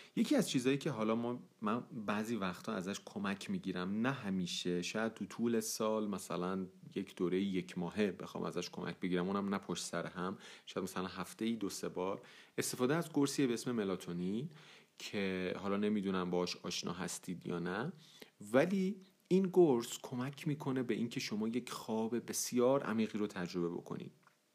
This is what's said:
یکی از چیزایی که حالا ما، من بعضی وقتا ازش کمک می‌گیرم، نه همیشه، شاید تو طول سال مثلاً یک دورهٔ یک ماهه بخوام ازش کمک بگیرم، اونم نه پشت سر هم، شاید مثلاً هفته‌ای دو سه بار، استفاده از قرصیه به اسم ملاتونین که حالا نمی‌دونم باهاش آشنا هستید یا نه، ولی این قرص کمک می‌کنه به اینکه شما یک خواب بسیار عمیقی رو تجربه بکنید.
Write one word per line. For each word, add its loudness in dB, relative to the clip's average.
یکی 4
از 4
چیزایی 2
که -2
حالا 2
ما، 0
من 0
بعضی -4
وقتا -4
ازش -2
کمک -4
می‌گیرم، -2
نه 2
همیشه، -2
شاید -2
تو -8
طول 2
سال 0
مثلاً -2
یک -4
دورهٔ 2
یک 0
ماهه 2
بخوام -6
ازش -2
کمک -6
بگیرم، 2
اونم 0
نه 0
پشت -4
سر -4
هم، -6
شاید -4
مثلاً -4
هفته‌ای -4
دو -2
سه -6
بار، -2
استفاده 2
از 0
قرصیه 4
به 4
اسم -2
ملاتونین -2
که -2
حالا 0
نمی‌دونم 2
باهاش 2
آشنا -4
هستید -6
یا 0
نه، -2
ولی 4
این 6
قرص 6
کمک -4
می‌کنه 0
به 2
اینکه -2
شما -2
یک -2
خواب -2
بسیار 4
عمیقی 0
رو 2
تجربه -2
بکنید. -6